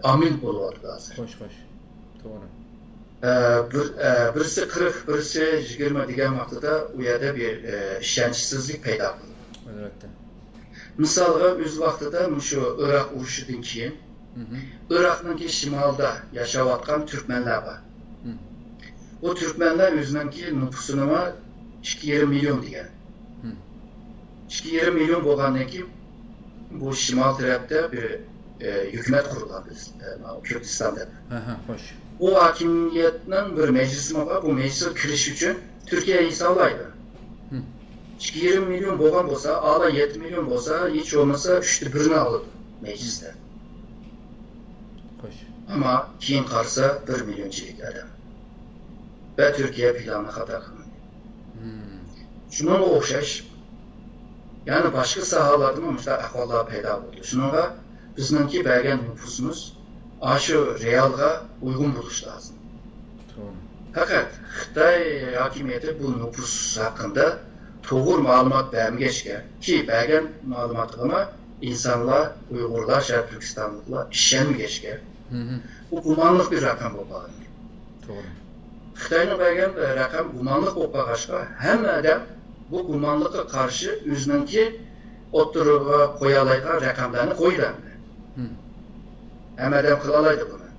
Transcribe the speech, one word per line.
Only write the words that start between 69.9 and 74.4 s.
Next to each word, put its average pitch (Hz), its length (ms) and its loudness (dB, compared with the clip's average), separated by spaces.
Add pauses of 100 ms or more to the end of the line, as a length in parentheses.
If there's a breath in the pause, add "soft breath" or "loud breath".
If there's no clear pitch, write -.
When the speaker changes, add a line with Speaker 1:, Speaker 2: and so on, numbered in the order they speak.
Speaker 1:
ma'lumotga 120 760 -2 (380)
insonlar, 123 640 2 (220)
Uyg'urlar, 117 540 0
Sharq 123 260 0
Turkistonliklar 110 840 -8
ishonmagachga, 113 840 2 (320)